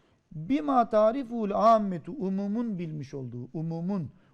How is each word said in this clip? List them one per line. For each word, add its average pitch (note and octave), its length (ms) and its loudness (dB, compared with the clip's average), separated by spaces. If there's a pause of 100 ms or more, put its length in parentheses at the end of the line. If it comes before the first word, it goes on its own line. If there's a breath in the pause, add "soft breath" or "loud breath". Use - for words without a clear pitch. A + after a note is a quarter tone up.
(320 soft breath)
bima B3 580 2
tariful A3+ 640 2
ammetu", G3 600 4
umumun G3+ 680 -4
bilmiş D#3 340 -8
olduğu, B2 400 -10
umumun, E3 560 -4 (240 soft breath)